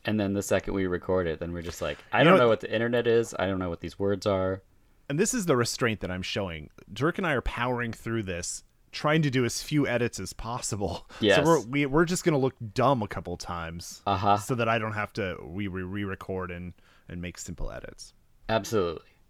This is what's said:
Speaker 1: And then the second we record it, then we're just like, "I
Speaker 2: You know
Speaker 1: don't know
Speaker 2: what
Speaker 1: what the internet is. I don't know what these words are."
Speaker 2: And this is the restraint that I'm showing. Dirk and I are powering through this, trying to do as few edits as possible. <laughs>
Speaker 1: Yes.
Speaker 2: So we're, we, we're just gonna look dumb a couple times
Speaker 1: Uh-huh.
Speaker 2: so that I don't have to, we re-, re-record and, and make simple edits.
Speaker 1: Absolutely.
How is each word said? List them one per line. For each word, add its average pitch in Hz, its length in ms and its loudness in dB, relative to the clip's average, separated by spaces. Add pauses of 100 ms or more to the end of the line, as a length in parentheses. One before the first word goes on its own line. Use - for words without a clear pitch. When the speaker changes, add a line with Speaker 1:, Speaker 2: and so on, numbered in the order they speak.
Speaker 1:
And 107 140 0
then 101 140 0
the 101 80 -2
second 95 320 0
we 95 140 0
record 90 400 0
it, 78 120 -4
then 85 120 -6
we're 87 100 -6
just 82 200 -10
like, 76 160 -4 (160)
"I 107 60 4
Speaker 2:
You 135 60 8
know 170 60 8
Speaker 1:
don't 190 80 8
know 123 80 6
Speaker 2:
what 113 60 6
Speaker 1:
what 107 80 0
the 113 120 -8
internet 117 320 2
is. 117 320 2
I 92 80 0
don't 95 140 0
know 90 100 -2
what 85 120 -6
these 85 180 -10
words 98 260 0
are." 95 360 0 (480)
Speaker 2:
And 147 100 0
this 226 140 2
is 220 140 -2
the 139 100 4
restraint 117 420 0
that 90 100 -6
I'm 90 120 -4
showing. 87 480 -6 (220)
Dirk 131 260 -2
and 185 100 -2
I 151 60 2
are 117 80 0
powering 120 500 -2
through 113 320 -4
this, 87 400 -6 (300)
trying 151 300 2
to 143 60 2
do 127 140 2
as - 180 -2
few 147 240 0
edits 117 320 0
as 95 140 -8
possible. 104 840 -6
<laughs> - 60 -12
Speaker 1:
Yes. 101 160 8
Speaker 2:
So - 80 6
we're, 160 160 6
we, 139 280 -2
we're 156 180 4
just 175 180 -2
gonna 156 140 4
look 131 180 0 (180)
dumb 123 300 4
a 101 60 -6
couple 87 260 -8
times 85 720 -10
Speaker 1:
Uh-huh. 101 300 4
Speaker 2:
so 120 180 -2
that 117 140 0
I 117 100 4
don't 110 140 -4
have 104 200 -4
to, 95 300 -4
we 92 240 -6
re-, 92 160 -6
re-record 95 680 -6
and, 87 200 -10 (380)
and 87 120 -10
make 87 160 -10
simple 76 320 -6
edits. - 440 -14 (340)
Speaker 1:
Absolutely. 104 640 0 (200)